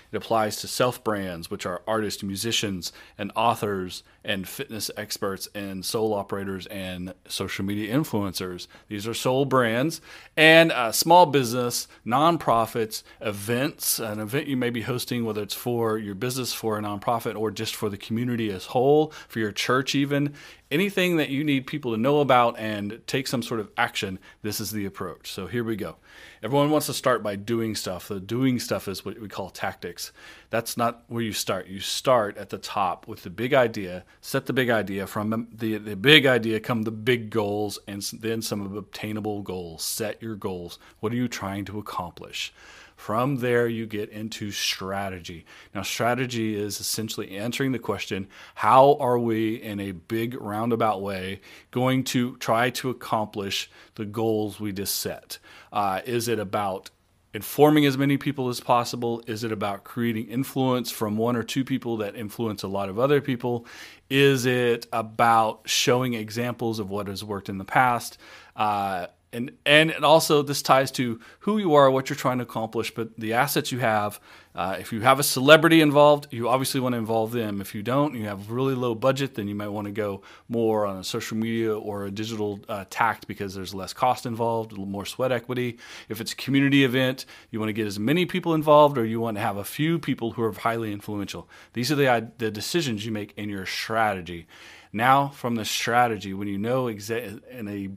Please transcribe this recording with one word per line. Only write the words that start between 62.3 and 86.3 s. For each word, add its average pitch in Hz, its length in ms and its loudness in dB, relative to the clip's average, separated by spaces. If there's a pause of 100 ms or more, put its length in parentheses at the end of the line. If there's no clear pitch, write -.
a 98 60 -6
lot 98 200 -2
of 98 120 -4
other 139 200 4
people? 120 460 -4 (440)
Is 135 360 4
it 123 460 2
about 113 720 4
showing 127 500 2
examples 113 640 -4
of 101 100 -4
what 101 200 -4
has 98 160 -8
worked 101 240 -6
in 98 100 -6
the 95 60 -8
past? 123 520 2 (380)
Uh, 98 520 0 (280)
and, 120 180 -6 (120)
and, 156 260 6
and 147 140 -2
also 151 380 6
this 143 180 -4
ties 135 300 4
to 120 280 -2 (200)
who 208 180 -2
you 185 180 2
are, 139 160 10
what 131 200 0
you're 139 80 -4
trying 127 180 0
to 123 60 -2
accomplish, 113 520 -4
but 113 240 -8
the 110 140 -4
assets 143 400 2
you 127 60 -4
have. 107 420 0 (340)
Uh, 90 240 -4
if 101 140 -10
you 113 80 -4
have 131 180 6
a 143 40 0
celebrity 156 580 8
involved, 147 500 8
you 113 200 -2
obviously 131 300 2
wanna 123 180 -2
involve 113 340 0
them. 107 300 -4
If - 120 -10
you 107 80 -8
don't, 143 320 2
you 110 120 -6
have 101 240 -8
really 131 240 0
low 123 200 0
budget, 131 400 0
then 101 140 -4
you 104 60 -4
might 104 140 -6
wanna 101 220 -6
go 101 300 -4 (300)
more 110 340 2
on 98 140 -2
a 90 60 -10
social 113 340 -4
media 113 360 0
or 104 300 -6
a 98 60 -6
digital, 107 580 -4
uh, 101 220 -6
tact 113 360 0
because 98 280 -8
there's 95 200 -10
less 95 200 -10
cost 127 320 0
involved, 113 440 -2
a 110 40 -16
little 98 100 -10
more 98 220 -8
sweat 127 260 -2
equity. 123 460 -4 (320)
If 113 100 -8
it's 104 120 -8